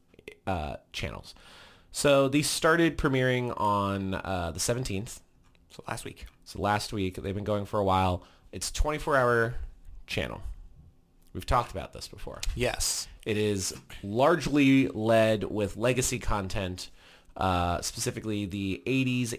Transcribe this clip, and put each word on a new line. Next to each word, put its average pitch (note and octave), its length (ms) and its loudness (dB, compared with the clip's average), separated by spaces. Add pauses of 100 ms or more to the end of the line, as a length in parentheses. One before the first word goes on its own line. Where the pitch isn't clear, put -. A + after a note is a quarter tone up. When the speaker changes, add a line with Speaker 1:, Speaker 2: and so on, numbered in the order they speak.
(460)
Speaker 1:
uh, D#2 300 -4 (160)
channels. G#1+ 420 -8 (560)
So C#3 380 4
these C#3 200 0
started E3 480 4
premiering B2+ 640 0
on, G2 540 0
uh, F2 380 -4
the F2+ 80 -6
seventeenth. A#2 600 -4 (500)
Speaker 2:
So - 180 -20
last - 160 -8
week. - 220 -14 (180)
Speaker 1:
So - 160 -12
last G#2 320 0
week. F#2+ 240 -2
They've F#2+ 180 -6
been G2+ 100 -6
going G#2 200 -2
for G#2+ 160 -4
a G2+ 40 2
while. F#2 380 4 (300)
It's - 180 -6
a - 20 -10
twenty-four D3+ 440 0
hour A#2+ 380 4 (520)
channel. A#1+ 340 -6 (920)
We've - 140 -8
talked A#2+ 260 0
about E2 200 -8
this - 160 -14
before. - 320 -12 (140)
Speaker 2:
Yes. - 540 -2 (180)
Speaker 1:
It G#2 100 0
is G#2 380 0 (280)
largely C3+ 840 4
led A2 560 4
with G2 320 -2
legacy A#2+ 420 0
content, G2 720 -4 (460)
uh, F2 440 2
specifically G#2+ 680 -4
the F#2+ 400 -4
eighties B2 520 0